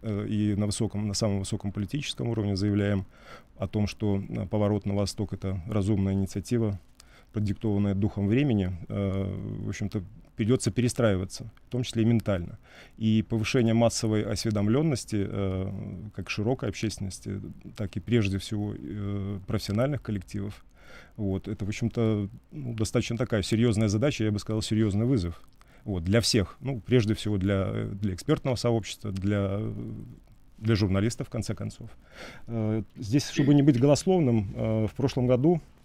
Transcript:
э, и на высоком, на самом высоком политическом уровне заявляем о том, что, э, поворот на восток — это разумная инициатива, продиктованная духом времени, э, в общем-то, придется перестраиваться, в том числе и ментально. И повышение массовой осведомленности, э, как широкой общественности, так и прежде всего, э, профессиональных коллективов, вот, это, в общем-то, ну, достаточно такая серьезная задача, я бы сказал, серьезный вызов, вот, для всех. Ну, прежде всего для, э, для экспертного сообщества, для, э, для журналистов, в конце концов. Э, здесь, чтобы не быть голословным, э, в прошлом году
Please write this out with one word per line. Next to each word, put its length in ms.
э, 260
и 260
на 120
высоком, 380
на 80
самом 260
высоком 340
политическом 560
уровне 260
заявляем 500
о 100
том, 200
что, 420
э, 160
поворот 400
на 100
восток — 380
это 340
разумная 460
инициатива, 680
продиктованная 600
духом 360
времени, 420
э, 480
в 20
общем-то, 340
придется 320
перестраиваться, 840
в 60
том 100
числе 220
и 20
ментально. 540
И 280
повышение 460
массовой 480
осведомленности, 1080
э, 440
как 140
широкой 400
общественности, 720
так 220
и 20
прежде 380
всего, 400
э, 720
профессиональных 560
коллективов, 600
вот, 320
это, 180
в 20
общем-то, 640
ну, 240
достаточно 420
такая 240
серьезная 460
задача, 380
я 60
бы 60
сказал, 240
серьезный 460
вызов, 340
вот, 180
для 180
всех. 380
Ну, 220
прежде 340
всего 220
для, 320
э, 200
для 140
экспертного 440
сообщества, 540
для, 480
э, 140
для 160
журналистов, 520
в 40
конце 240
концов. 340
Э, 380
здесь, 320
чтобы 280
не 80
быть 160
голословным, 760
э, 300
в 80
прошлом 320
году 360